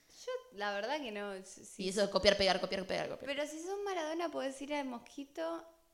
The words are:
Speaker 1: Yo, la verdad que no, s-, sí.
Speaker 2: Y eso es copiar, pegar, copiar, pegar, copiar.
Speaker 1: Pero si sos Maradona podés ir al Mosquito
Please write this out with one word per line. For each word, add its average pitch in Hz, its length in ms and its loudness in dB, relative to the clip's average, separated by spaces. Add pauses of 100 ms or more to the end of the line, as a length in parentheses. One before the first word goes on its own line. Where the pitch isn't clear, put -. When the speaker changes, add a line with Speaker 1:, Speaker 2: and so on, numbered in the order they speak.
(260)
Speaker 1:
Yo, 494 60 -4 (260)
la 202 160 -2
verdad 226 260 -2
que 254 120 -4
no, 202 200 -4
s-, 190 320 -10
sí. - 220 -8
Speaker 2:
Y 190 40 2
eso 196 140 4
es 196 60 4
copiar, 196 260 8
pegar, 185 240 6
copiar, 190 260 -2
pegar, 180 220 0
copiar. - 260 -8
Speaker 1:
Pero 285 160 -2
si 311 120 -8
sos 392 240 -4
Maradona 330 440 -2
podés 269 320 -4
ir 285 120 -4
al 285 140 0
Mosquito 320 760 -6 (300)